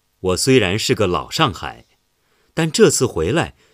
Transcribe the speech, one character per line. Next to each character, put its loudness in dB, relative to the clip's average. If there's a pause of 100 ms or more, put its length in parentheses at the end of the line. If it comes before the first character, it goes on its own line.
(180)
我 -2
虽 4
然 2
是 -4
个 0
老 -4
上 -2
海， -14 (680)
但 -2
这 6
次 0
回 -4
来 -4 (180)